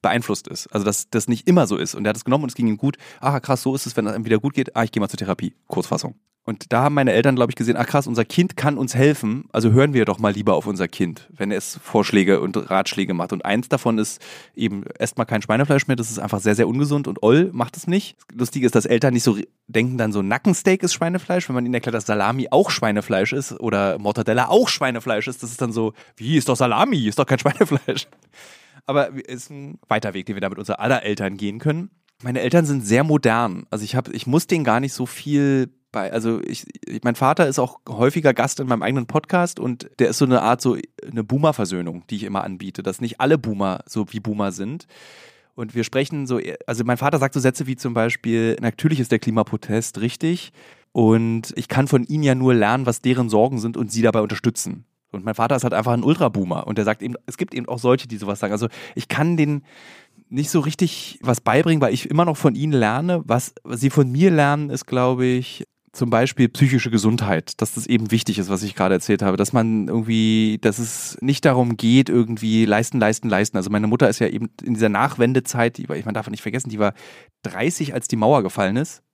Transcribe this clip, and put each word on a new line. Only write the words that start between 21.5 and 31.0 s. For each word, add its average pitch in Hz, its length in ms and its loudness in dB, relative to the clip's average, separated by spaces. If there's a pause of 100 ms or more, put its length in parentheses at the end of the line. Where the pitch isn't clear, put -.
man 123 100 0
ihnen 123 100 -2
erklärt, 117 200 -2
dass 107 100 -4
Salami 110 460 0
auch 170 200 4
Schweinefleisch 104 600 0
ist 127 300 -6
oder 101 360 0
Mortadella 110 520 0
auch 220 180 6
Schweinefleisch 117 640 -2
ist, 127 140 -12
das 117 80 -10
ist 123 100 -8
dann 120 100 -2
so, 110 220 -2 (240)
„Wie, 123 180 -2
ist 139 140 2
doch 123 80 2
Salami, 131 500 2
ist 104 120 -2
doch 139 60 4
kein 135 140 0
<laughs> - 0 -
Schweinefleisch.“ - 680 -2 (800)
Aber 139 280 0
ist 127 360 -12
ein 143 380 -16
weiter 107 260 -2
Weg, 92 120 -8
den 104 100 -6
wir 98 60 -8
da 95 80 -4
mit 98 100 -10
unser - 220 -6
aller 120 220 0